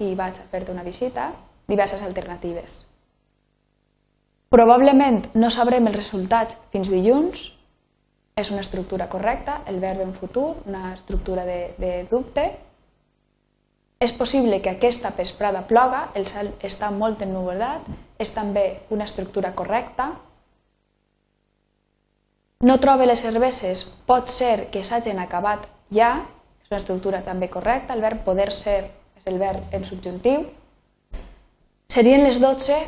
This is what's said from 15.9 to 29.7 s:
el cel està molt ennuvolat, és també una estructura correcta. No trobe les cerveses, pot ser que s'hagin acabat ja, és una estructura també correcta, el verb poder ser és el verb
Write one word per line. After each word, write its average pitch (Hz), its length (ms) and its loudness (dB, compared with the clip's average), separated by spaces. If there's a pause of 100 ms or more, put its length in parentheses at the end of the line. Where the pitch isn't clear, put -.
el 196 120 -4
cel 202 260 -8 (100)
està 202 320 -6
molt 214 320 -2
ennuvolat, 190 560 -4 (360)
és 220 160 -4
també 202 500 -2 (100)
una 208 160 -4
estructura 190 480 -4
correcta. 240 540 -4 (2500)
No 254 160 8
trobe 262 320 6
les 233 160 4
cerveses, 226 580 0 (220)
pot 247 240 2
ser 233 400 0
que 196 160 -6
s'hagin 233 320 -4
acabat 185 480 -4 (240)
ja, 226 220 4 (500)
és - 80 -16
una 202 80 -4
estructura 185 480 -4
també 185 240 -4
correcta, 240 440 -2
el 220 120 -2
verb 220 160 -2
poder 196 320 0
ser 202 260 -2 (380)
és - 80 -10
el 190 160 -2
verb 190 320 -4